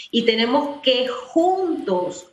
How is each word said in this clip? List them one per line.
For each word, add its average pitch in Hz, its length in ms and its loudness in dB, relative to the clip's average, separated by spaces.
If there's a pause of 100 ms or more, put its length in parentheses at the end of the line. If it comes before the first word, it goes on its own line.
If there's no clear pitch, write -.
(120)
Y 233 120 2
tenemos 240 580 0
que 254 260 2
juntos 330 1300 -2